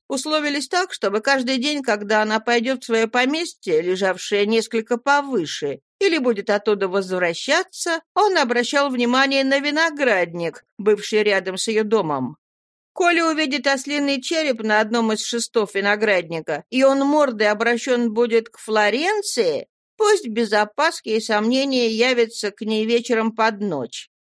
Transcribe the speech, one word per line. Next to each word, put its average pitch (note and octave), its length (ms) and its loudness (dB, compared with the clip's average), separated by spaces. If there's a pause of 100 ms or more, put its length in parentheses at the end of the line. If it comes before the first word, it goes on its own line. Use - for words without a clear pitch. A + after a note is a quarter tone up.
условились D4 600 -4
так, F4+ 240 -2
чтобы G3+ 280 -2
каждый C4+ 360 0
день, C#4+ 260 -2
когда G#3+ 400 0
она G#3+ 160 0
пойдет A#3+ 460 -2
в - 20 -14
свое A3+ 220 0
поместье, B3+ 760 -2
лежавшее F#3 640 0
несколько A3+ 500 0
повыше, B3 840 -2 (180)
или E4+ 200 2
будет A3+ 320 0
оттуда G#3 360 0
возвращаться, F#3+ 1120 -2 (140)
он F#4+ 240 4
обращал C4 520 2
внимание C4 520 2
на C4+ 160 2
виноградник, C4 1040 -2 (160)
бывший G#3 460 2
рядом F#3+ 320 0
с - 100 -4
ее A3 160 0
домом. D#3 540 0 (560)
Коли F4 300 2
увидит D4 440 -2
ослиный C#4 560 -2
череп D4 400 -2
на G#3+ 160 2
одном A3 340 0
из G#3+ 120 -4
шестов A3+ 500 -2
виноградника, F3+ 960 0
и C4 140 2
он C4+ 160 4
мордой C#4 480 2
обращен A#3 640 0
будет A3+ 360 2
к - 80 -20
Флоренции, G#3+ 1080 0 (300)
пусть G#4 320 2
без G#3+ 240 -2
опаски A3 560 0
и A3 120 0
сомнения A#3+ 680 0
явится A3+ 640 0
к - 80 -14
ней A3 260 -2
вечером A3+ 480 0
под A3 260 0
ночь. D#3 500 -6 (100)